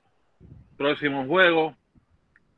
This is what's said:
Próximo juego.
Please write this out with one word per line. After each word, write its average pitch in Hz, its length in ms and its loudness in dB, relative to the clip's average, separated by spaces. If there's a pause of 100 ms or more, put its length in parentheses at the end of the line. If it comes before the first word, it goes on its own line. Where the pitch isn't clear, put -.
(760)
Próximo 139 500 -4
juego. 165 500 2 (800)